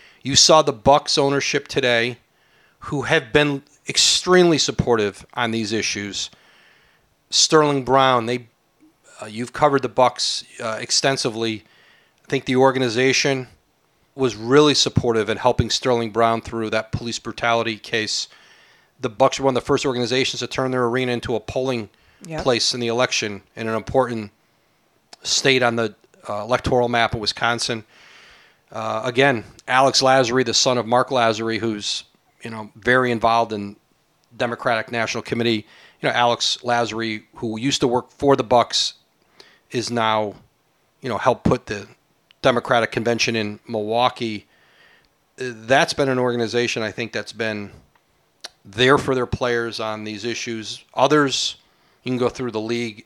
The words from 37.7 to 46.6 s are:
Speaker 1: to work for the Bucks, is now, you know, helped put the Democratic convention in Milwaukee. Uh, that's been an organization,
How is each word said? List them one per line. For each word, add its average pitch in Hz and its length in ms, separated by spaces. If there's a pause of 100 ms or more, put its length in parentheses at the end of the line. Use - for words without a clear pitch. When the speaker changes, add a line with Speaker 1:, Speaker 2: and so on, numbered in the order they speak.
Speaker 1:
to 143 80
work 120 240
for 139 240
the 127 80
Bucks, 113 520 (760)
is 113 180
now, 110 460 (680)
you 135 60
know, 107 100
helped - 280
put 123 220
the 101 200 (540)
Democratic 120 500
convention 117 460
in 104 280
Milwaukee. 113 800 (920)
Uh, 127 120
that's 123 420
been 139 160
an 127 100
organization, 120 640